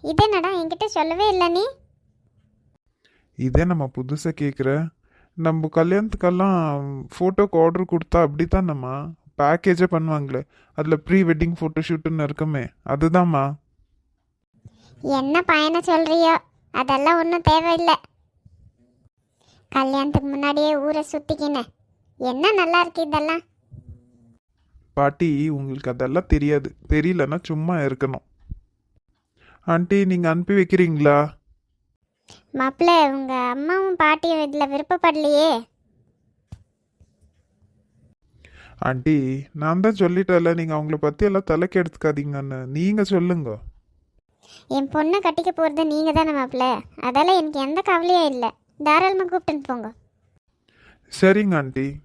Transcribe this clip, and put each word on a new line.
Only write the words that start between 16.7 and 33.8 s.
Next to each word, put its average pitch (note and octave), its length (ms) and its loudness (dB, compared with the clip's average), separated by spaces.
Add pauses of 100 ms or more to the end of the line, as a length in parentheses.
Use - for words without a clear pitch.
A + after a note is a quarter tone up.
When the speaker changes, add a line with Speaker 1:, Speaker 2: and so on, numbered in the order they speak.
Speaker 1:
அதெல்லாம் C#4 480 2
ஒண்ணும் E4+ 260 0
தேவையில்லை. E4 480 4 (1800)
கல்யாணத்துக்கு C#4 580 -2
முன்னாடியே C#4+ 480 0
ஊரை D4+ 280 -2
சுத்திக்கின்னு D4 580 -6 (560)
என்ன C4 340 0
நல்லா F4 280 2
இருக்கு E4+ 220 -4
இதெல்லாம். D#4 400 -4 (1500)
Speaker 2:
பாட்டி, C#3+ 320 0 (220)
உங்களுக்கு C3+ 400 -6
அதெல்லாம் C3 400 -2
தெரியாது, D3 380 0 (180)
தெரியலன்னா D#3 560 0
சும்மா E3 380 -4
இருக்கணும். C3+ 440 -4 (1400)
ஆண்டி, F3 380 2
நீங்க F3 240 0
அனுப்பி F3 260 0
வைக்கிறீங்களா? E3 640 4 (1300)
Speaker 1:
மாப்பிள்ள, C4+ 380 2 (200)
உங்க C4+ 220 -6 (140)
அம்மாவும் F4 520 -2